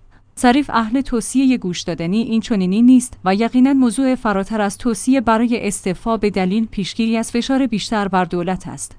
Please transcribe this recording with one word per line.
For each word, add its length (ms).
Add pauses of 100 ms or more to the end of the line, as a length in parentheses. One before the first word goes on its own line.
(400)
ظریف 300
اهل 300
توصیه 560
گوش 240
دادنی 380
این 220
چنینی 420
نیست 420
و 100
یقیناً 380
موضوع 420
فراتر 460
از 180
توصیه 420
برای 460
استعفا 500
به 140
دلیل 360
پیشگیری 500
از 140
فشار 360
بیشتر 420
بر 160
دولت 440
است. 300